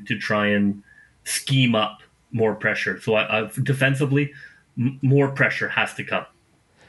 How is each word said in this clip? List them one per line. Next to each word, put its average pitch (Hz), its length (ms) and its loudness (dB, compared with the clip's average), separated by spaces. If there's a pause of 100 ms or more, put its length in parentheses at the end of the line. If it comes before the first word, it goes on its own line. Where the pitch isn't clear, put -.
to 107 120 -4
try 104 300 0
and 101 340 2 (440)
scheme 127 500 2
up 107 280 -2 (280)
more 110 240 0
pressure. 104 460 -2
So 110 140 0
I, 107 260 0
I, 104 80 -6 (120)
defensively, 139 680 0 (480)
m-, 120 220 0
more 139 260 4
pressure 120 400 -2
has - 280 -2
to 101 100 -8
come. 92 200 -4 (640)